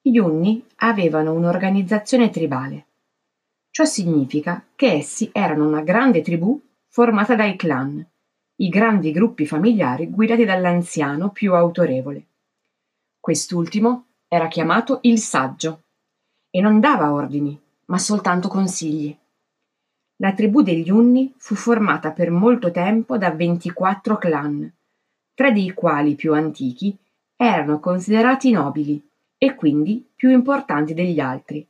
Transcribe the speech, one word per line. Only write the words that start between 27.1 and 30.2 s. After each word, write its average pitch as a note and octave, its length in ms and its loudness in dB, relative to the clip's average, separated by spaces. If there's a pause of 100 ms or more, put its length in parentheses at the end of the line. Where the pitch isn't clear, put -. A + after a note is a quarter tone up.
erano D#3 440 0
considerati A3 680 2
nobili D3 520 -2 (360)
e C4 160 2
quindi D#3 600 0
più - 140 2